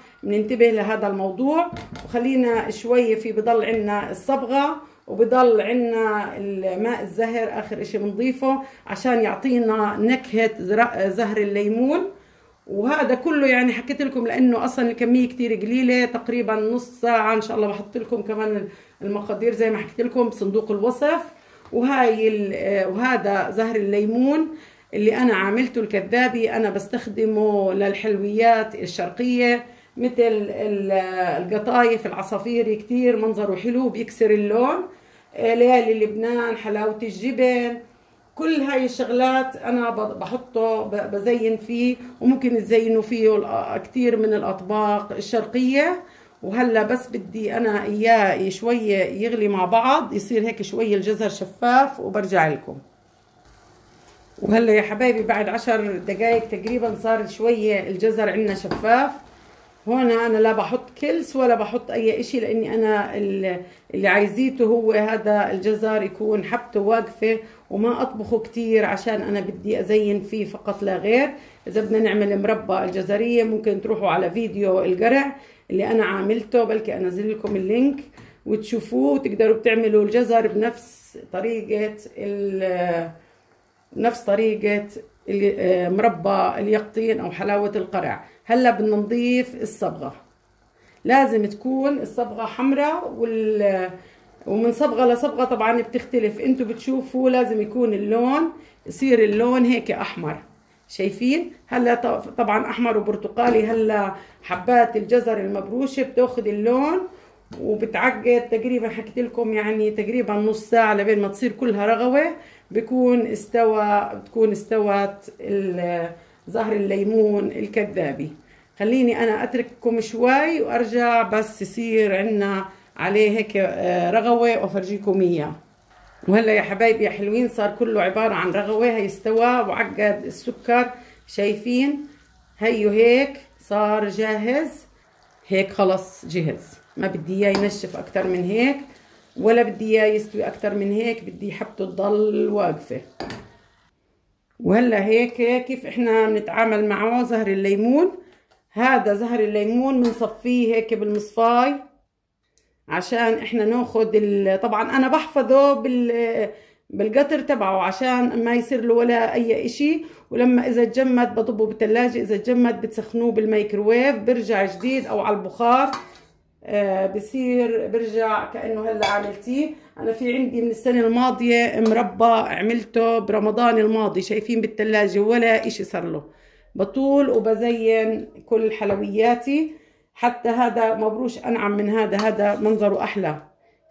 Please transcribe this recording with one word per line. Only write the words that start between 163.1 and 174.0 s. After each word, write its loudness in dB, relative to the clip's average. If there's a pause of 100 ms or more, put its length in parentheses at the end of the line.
بالميكروويف 2
برجع 0
جديد -4
أو -2
على 0
البخار، 2 (760)
آه، 0
بصير -2
برجع -2
كأنه -4
هلا 0
عملتيه. -2 (280)
أنا -2
في -2
عندي -2
من 0
السنة 0
الماضية 2
مربى 2
عملته 2
برمضان 2
الماضي، 2